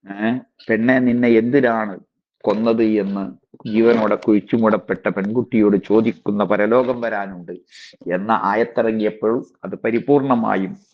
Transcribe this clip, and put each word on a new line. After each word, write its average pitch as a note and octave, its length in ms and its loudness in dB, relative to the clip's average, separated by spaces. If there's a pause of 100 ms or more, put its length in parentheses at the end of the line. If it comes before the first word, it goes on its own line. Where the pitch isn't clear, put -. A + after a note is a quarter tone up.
(120)
ഏ, A2+ 260 -4 (300)
"പെണ്ണെ, A#2 300 2
നിന്നെ B2 300 2
എന്തിനാണ് A2+ 720 2 (460)
കൊന്നത്?" A2+ 380 2
എന്ന് G2 600 -2 (260)
ജീവനോടെ A2 460 4
കുഴിച്ചുമൂടപ്പെട്ട G#2+ 960 0
പെൺകുട്ടിയോട് G#2 680 0 (100)
ചോദിക്കുന്ന G#2 580 0
പരലോകം A#2 560 0
വരാനുണ്ട് G2 520 -8 (600)
എന്ന G#2+ 300 -2
ആയത്തിറങ്ങിയപ്പോൾ A2+ 1040 -2 (200)
അത് G2 100 -10
പരിപൂർണമായും A2+ 1000 0 (180)